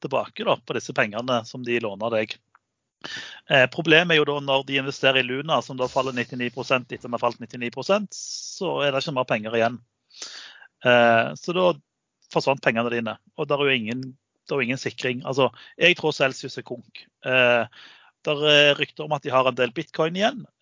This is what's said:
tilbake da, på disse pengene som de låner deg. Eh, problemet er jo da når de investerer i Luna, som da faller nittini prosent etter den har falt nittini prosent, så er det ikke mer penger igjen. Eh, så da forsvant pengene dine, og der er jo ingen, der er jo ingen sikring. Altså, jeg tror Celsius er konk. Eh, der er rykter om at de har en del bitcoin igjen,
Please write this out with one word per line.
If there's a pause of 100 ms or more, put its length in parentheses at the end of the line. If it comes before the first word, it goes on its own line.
tilbake
da,
på
disse
pengene (100)
som
de
låner
deg. (1120)
Eh,
problemet
er
jo
da
når
de
investerer
i
Luna,
som
da
faller
nittini
prosent
etter
den
har
falt
nittini
prosent,
så
er
det
ikke
mer
penger
igjen. (1040)
Eh, (100)
så
da (640)
forsvant
pengene
dine, (220)
og
der
er
jo
ingen, (460)
der
er
jo
ingen
sikring.
Altså, (320)
jeg
tror
Celsius
er
konk. (200)
Eh, (640)
der (100)
er
rykter
om
at
de
har
en
del
bitcoin
igjen, (200)